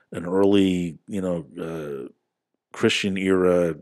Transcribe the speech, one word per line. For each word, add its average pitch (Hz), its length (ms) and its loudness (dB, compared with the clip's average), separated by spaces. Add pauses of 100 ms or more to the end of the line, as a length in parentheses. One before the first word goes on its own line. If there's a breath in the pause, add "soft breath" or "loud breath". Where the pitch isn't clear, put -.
(120 loud breath)
an 82 120 -8
early, 92 800 2
you 101 140 -8
know, 87 260 -4 (140)
uh, 76 480 -10 (640)
Christian 107 440 0
era, 90 640 2